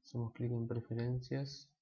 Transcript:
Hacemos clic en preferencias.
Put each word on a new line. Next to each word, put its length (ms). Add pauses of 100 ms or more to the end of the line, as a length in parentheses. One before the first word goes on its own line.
Hacemos 280
clic 200
en 160
preferencias. 1040 (100)